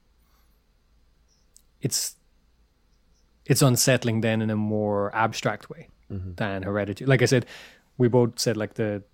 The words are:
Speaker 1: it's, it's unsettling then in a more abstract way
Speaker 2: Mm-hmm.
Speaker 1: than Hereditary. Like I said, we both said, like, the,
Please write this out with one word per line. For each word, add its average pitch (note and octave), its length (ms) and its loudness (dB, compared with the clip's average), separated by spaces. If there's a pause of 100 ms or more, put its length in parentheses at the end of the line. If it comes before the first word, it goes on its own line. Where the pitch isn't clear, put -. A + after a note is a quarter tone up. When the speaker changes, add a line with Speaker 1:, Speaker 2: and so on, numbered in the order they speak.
(1800)
Speaker 1:
it's, - 360 -4 (1300)
it's C3+ 180 2
unsettling A#2+ 580 2
then A2 200 0
in A2 100 0
a G#2+ 60 0
more G#2 580 -2
abstract A2 540 -2
way - 200 -18 (220)
Speaker 2:
Mm-hmm. F#2 260 -10
Speaker 1:
than G2 260 -4
Hereditary. G2+ 460 -4
Like C3+ 120 6
I B2 40 4
said, A#2+ 220 4 (520)
we B2 80 4
both A#2+ 320 2
said, A2+ 180 -2
like, G#2+ 180 -8
the, G#2 280 -4 (120)